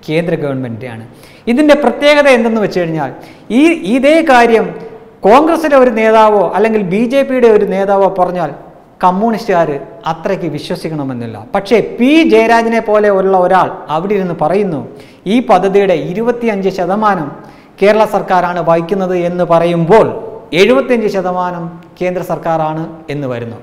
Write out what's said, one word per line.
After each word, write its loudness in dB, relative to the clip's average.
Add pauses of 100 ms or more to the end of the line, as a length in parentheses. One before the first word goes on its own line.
കേന്ദ്ര -2
ഗവൺമെൻറ്റിൻ്റെയാണ്. -8 (480)
ഇതിൻ്റെ 4
പ്രത്യേകത 2
എന്തെന്ന് 0
വെച്ച് -2
കഴിഞ്ഞാൽ -4 (500)
ഈ, 6 (340)
ഇതേ 4 (160)
കാര്യം 4 (600)
കോൺഗ്രസിലെ 4
ഒരു 2
നേതാവോ 4 (120)
അല്ലെങ്കിൽ 0 (100)
ബി 0 (120)
ജെ 2
പിയുടെ 4
ഒരു 4 (100)
നേതാവോ 2 (120)
പറഞ്ഞാൽ -2 (520)
കമ്മ്യൂണിസ്റ്റുകാർ 0 (440)
അത്രയ്ക്ക് -6
വിശ്വസിക്കണമെന്നില്ല. -8 (180)
പക്ഷേ 0 (200)
പി 2 (220)
ജയരാജനെ 2 (100)
പോലെ 2 (120)
ഉള്ള 2 (100)
ഒരാൾ 2 (280)
അവിടെ -2
ഇരുന്ന് -4
പറയുന്നു, -2 (520)
ഈ 4 (120)
പദ്ധതിയുടെ 2 (140)
ഇരുപത്തിയഞ്ച് -2
ശതമാനം -4 (240)
കേരള 4 (100)
സർക്കാരാണ് -2
വഹിക്കുന്നത് 0 (140)
എന്ന് -2
പറയുമ്പോൾ 2 (540)
എഴുപത്തിയഞ്ച് 2
ശതമാനം -4 (360)
കേന്ദ്ര -4
സർക്കാരാണ് -4 (320)
എന്ന് -6
വരുന്നു. -10